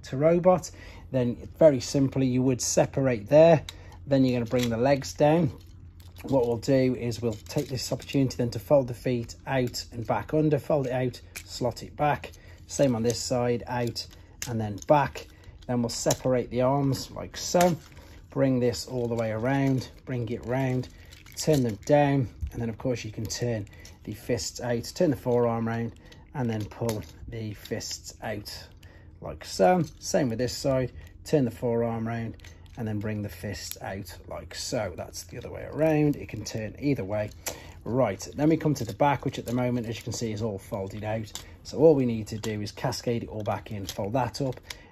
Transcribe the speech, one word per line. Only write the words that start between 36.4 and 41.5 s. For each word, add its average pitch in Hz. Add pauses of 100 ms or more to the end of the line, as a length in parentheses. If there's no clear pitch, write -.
turn 110
either 135
way. 107 (520)
Right, 110
then 147
we 165
come 151
to 117
the -
back, 143
which -
at -
the 120
moment, 123
as 113
you -
can 113
see, 113
is 107
all 104
folded 101
out. 107 (320)